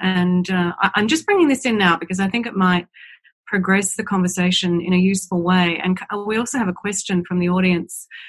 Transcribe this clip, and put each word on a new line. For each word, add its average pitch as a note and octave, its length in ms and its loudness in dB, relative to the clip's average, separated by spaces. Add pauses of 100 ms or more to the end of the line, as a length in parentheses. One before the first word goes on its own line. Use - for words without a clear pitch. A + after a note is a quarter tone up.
And, F3+ 480 2
uh, F3+ 280 2
I, - 180 2
I'm G#3 120 0
just D#4+ 160 0
bringing F#4 240 4
this C4 160 0
in A3+ 140 2
now F3+ 180 4
because F#3 240 -6
I G3 80 0
think A#3 180 -4
it - 80 -12
might F3+ 320 2 (600)
progress F#3+ 500 0
the G#3 80 -4
conversation F3+ 760 0
in F3 120 -2
a F3+ 40 4
useful F#3 460 0
way. F3 400 2
And F#3 160 0
c-, - 260 -8
we G#3+ 120 -2
also A#3+ 200 -4
have A3 120 0
a F3+ 40 -2
question G3 540 -4
from F3+ 140 -2
the F3 80 0
audience. F3+ 580 0 (220)